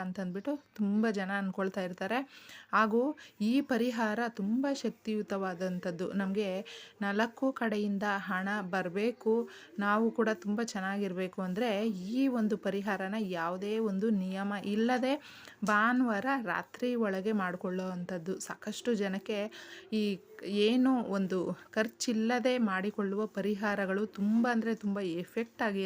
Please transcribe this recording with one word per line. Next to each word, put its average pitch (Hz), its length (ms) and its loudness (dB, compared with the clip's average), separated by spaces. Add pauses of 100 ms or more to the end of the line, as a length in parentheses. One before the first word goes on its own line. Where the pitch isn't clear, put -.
ಅಂತಂದ್ಬಿಟ್ಟು 185 480 -4 (260)
ತುಂಬ 214 380 4
ಜನ 190 140 -2 (100)
ಅಂದ್ಕೊಳ್ತಾ 190 460 -2
ಇರ್ತಾರೆ. 190 300 -4 (580)
ಹಾಗೂ 220 260 4 (480)
ಈ 240 40 4 (180)
ಪರಿಹಾರ 226 460 2 (220)
ತುಂಬ 233 280 2 (140)
ಶಕ್ತಿಯುತವಾದಂಥದ್ದು. 185 1300 -2 (140)
ನಮಗೆ 196 280 0 (560)
ನಾಲ್ಕು 220 400 0 (160)
ಕಡೆಯಿಂದ 208 440 0 (220)
ಹಣ 190 220 -2 (240)
ಬರಬೇಕು, 202 600 0 (520)
ನಾವು 214 200 4 (120)
ಕೂಡ 220 120 2 (140)
ತುಂಬ 208 180 0 (120)
ಚೆನ್ನಾಗಿರ್ಬೇಕು 190 760 -4
ಅಂದ್ರೆ 214 220 0 (440)
ಈ 262 80 2 (180)
ಒಂದು 214 160 2 (100)
ಪರಿಹಾರನ 196 500 -2 (220)
ಯಾವುದೇ 185 360 -2 (180)
ಒಂದು 196 180 2 (140)
ನಿಯಮ 190 300 -4 (200)
ಇಲ್ಲದೆ 247 400 2 (580)
ಭಾನುವಾರ 226 540 4 (260)
ರಾತ್ರಿ 175 380 -2 (160)
ಒಳಗೆ 190 360 0
ಮಾಡ್ಕೊಳ್ಳೋ 185 540 -2
ಅಂಥದ್ದು. 180 400 -4 (120)
ಸಾಕಷ್ಟು - 440 -6 (120)
ಜನಕ್ಕೆ 202 360 -4 (640)
ಈ - 20 2 (640)
ಏನು 254 260 6 (240)
ಒಂದು 190 240 2 (360)
ಖರ್ಚಿಲ್ಲದೆ 226 800 0 (160)
ಮಾಡಿಕೊಳ್ಳುವ 196 520 -2 (160)
ಪರಿಹಾರಗಳು 202 640 0 (160)
ತುಂಬ 220 240 4 (120)
ಅಂದ್ರೆ 226 160 2 (120)
ತುಂಬ 202 160 0 (240)
ಎಫೆಕ್ಟ್ - 440 -6
ಆಗಿ 196 180 0